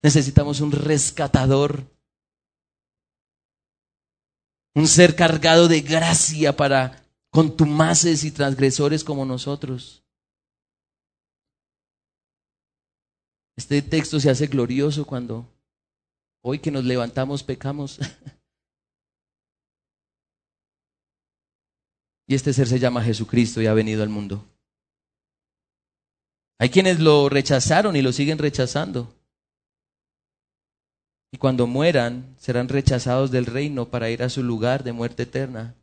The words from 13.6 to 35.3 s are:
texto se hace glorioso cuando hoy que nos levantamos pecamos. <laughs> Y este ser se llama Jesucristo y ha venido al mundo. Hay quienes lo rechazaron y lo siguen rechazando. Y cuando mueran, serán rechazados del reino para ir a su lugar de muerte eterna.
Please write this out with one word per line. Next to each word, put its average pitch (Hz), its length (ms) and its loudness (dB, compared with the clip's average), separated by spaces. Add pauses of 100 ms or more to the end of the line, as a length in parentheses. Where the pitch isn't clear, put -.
texto 156 400 -2
se 143 80 2
hace 139 180 2
glorioso 139 600 -2
cuando 120 400 -10 (960)
hoy 131 160 -6
que 156 120 -6
nos 135 140 -4
levantamos 127 580 -2
pecamos. 139 560 -8
<laughs> 151 100 -6 (4000)
Y 135 60 0
este 135 180 -2
ser 127 140 2
se 120 140 0
llama 123 240 0
Jesucristo 113 580 0
y 110 40 2
ha 107 60 2
venido 110 300 0
al 107 60 -2
mundo. 101 360 -8 (2250)
Hay 123 120 0
quienes 185 300 4
lo 147 280 6
rechazaron 147 680 0
y 139 60 2
lo 127 100 2
siguen 143 260 -2
rechazando. 127 760 -4 (2250)
Y - 60 -20
cuando 127 280 2
mueran, 127 720 -2
serán 123 300 -4
rechazados 131 600 0
del 123 160 0
reino 131 440 -6
para 113 200 -4
ir 117 120 -4
a 123 80 -2
su 135 120 -6
lugar 120 420 -2
de 120 80 -8
muerte 117 320 -6
eterna. 123 580 -8